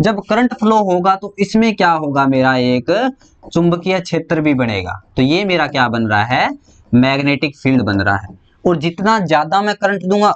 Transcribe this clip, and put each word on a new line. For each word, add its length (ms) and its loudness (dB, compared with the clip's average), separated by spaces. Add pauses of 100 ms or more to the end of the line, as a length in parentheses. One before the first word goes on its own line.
जब 280 0
करंट 240 0
फ्लो 300 0
होगा 320 0
तो 240 -10
इसमें 360 2
क्या 160 2
होगा, 360 0
मेरा 300 2
एक 340 0 (640)
चुंबकीय 460 0
क्षेत्र 420 -4
भी 120 2
बनेगा। 480 -4 (160)
तो 40 0
ये 240 2
मेरा 220 0
क्या 200 0
बन 200 -2
रहा 180 0
है, 240 0 (440)
मैग्नेटिक 640 0
फील्ड 240 0
बन 200 0
रहा 160 0
है। 100 -10 (380)
और 120 2
जितना 440 -2
ज्यादा 400 0
मैं 140 -2
करंट 280 -2
दूंगा 320 2